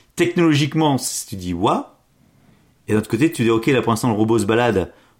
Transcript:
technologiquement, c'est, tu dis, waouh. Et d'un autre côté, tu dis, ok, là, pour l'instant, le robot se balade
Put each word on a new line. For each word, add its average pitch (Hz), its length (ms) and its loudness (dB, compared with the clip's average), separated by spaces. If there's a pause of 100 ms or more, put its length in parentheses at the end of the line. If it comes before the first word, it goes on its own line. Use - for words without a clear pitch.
(160)
technologiquement, 156 840 2
c'est, - 300 -8
tu - 80 -12
dis, 90 180 -6
waouh. 135 300 0 (1040)
Et 107 60 -2
d'un 107 40 2
autre 104 120 -2
côté, 135 220 0
tu 120 120 -4
dis, 113 80 2
ok, 113 160 0
là, 127 160 2
pour 113 80 0
l'instant, 113 180 -2
le 107 60 0
robot 110 240 2
se 101 60 0
balade 110 460 0 (280)